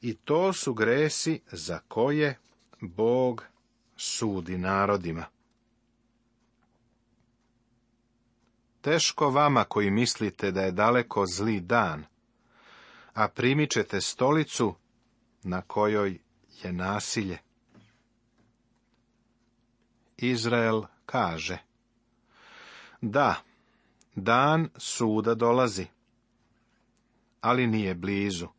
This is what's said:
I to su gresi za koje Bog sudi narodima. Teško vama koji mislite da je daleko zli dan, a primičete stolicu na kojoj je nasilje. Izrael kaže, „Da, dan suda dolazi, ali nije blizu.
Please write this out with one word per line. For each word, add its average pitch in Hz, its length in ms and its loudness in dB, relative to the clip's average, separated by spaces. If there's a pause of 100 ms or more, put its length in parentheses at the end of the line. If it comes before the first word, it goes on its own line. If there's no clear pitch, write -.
I 120 140 -6
to 175 380 0
su 135 220 -4
gresi 143 640 0 (120)
za 82 260 -8 (100)
koje 143 500 0 (420)
Bog 117 640 0 (520)
sudi 92 600 -4
narodima. 92 680 0 (3500)
Teško 151 500 2
vama 139 340 4
koji 104 260 0
mislite 107 600 0
da 95 120 -2
je 95 100 0
daleko 107 540 2
zli 101 340 -2
dan, 87 440 -2 (1080)
a 107 140 0
primičete 123 720 0
stolicu 135 760 0 (680)
na 90 200 -6
kojoj 104 560 0 (440)
je 92 100 -8
nasilje. 95 680 -4 (2750)
Izrael 117 640 2 (240)
kaže, 87 520 -4 (1400)
„Da, 113 420 2 (720)
dan 135 640 2
suda 110 580 0
dolazi, 117 520 0 (1500)
ali 123 260 2
nije 107 280 0
blizu. 95 540 -4 (100)